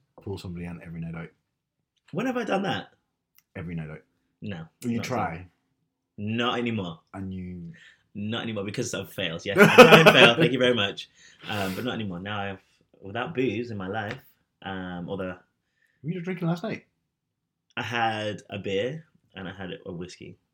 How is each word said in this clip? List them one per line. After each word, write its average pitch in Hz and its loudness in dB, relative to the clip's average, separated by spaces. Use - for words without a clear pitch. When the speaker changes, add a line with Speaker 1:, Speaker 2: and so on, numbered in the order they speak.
Speaker 1:
pull 98 -10
somebody 87 -10
in 87 -12
every 82 -12
night 82 -10
out. 82 -12
Speaker 2:
When 214 -4
have 254 -4
I 240 -4
done 196 -2
that? 113 -6
Speaker 1:
Every 87 -10
night 78 -8
out. 78 -16
Speaker 2:
No, 92 -10
Speaker 1:
Or 120 -2
you 113 -2
Speaker 2:
not 98 -4
Speaker 1:
try. 104 -2
Speaker 2:
at 82 -12
all. 90 -16
Not 117 -2
anymore. 104 -4
Speaker 1:
And 95 -8
you 90 -10
Speaker 2:
Not 107 -6
anymore 110 -6
because 107 -6
I've 95 -8
failed. 82 -4
Yes, 98 0
Speaker 1:
<laughs> - 6
Speaker 2:
I've 202 10
tried 165 12
and 208 12
failed. 123 8
Thank 156 4
you 127 0
very 123 4
much. 101 -2
Um, 98 -2
but 104 -8
not 120 -4
anymore. 95 -8
Now 101 -6
I've, 98 -8
without 113 -8
booze 117 -2
in 104 -8
my 92 -8
life, 107 -6
um, 92 -10
although 92 -6
Speaker 1:
Were 147 -6
you 185 -8
drinking 170 -6
last 170 -4
night? - -10
Speaker 2:
I 117 -6
had 110 -4
a 104 -8
beer 104 -4
and 95 -12
I 92 -12
had 92 -12
a 90 -10
whiskey. - -14